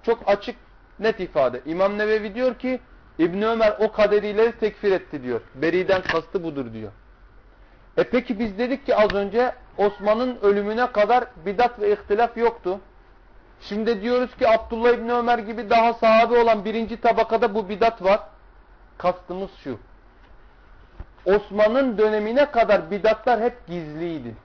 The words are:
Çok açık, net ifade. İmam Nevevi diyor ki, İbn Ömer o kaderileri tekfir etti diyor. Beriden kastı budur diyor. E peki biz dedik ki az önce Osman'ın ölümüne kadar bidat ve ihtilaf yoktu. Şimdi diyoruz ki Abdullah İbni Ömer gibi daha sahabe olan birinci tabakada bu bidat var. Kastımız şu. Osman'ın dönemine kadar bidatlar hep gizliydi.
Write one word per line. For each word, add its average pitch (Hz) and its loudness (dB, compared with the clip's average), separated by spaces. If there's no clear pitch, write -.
Çok 226 0
açık, 202 0
net 214 -2
ifade. 127 0
İmam 190 0
Nevevi 214 -2
diyor 254 -2
ki, 254 -6
İbn 175 0
Ömer 220 2
o 214 2
kaderileri 208 2
tekfir 208 -2
etti 151 -4
diyor. 120 -4
Beriden 180 0
kastı 165 -4
budur 139 -8
diyor. 110 -12
E 180 2
peki 247 -2
biz 208 -6
dedik 247 -4
ki 240 2
az 202 2
önce 202 -2
Osman'ın 214 -2
ölümüne 208 0
kadar 208 2
bidat 240 -2
ve 208 0
ihtilaf 226 -2
yoktu. 226 -2
Şimdi 208 -4
diyoruz 247 -2
ki 247 2
Abdullah 233 2
İbni 233 0
Ömer 240 0
gibi 214 -8
daha 233 4
sahabe 233 4
olan 220 4
birinci 220 -4
tabakada 226 0
bu 208 -4
bidat 214 0
var. 202 2
Kastımız 180 -6
şu. 123 -10
Osman'ın 208 2
dönemine 214 2
kadar 208 2
bidatlar 214 0
hep 240 -4
gizliydi. 156 -10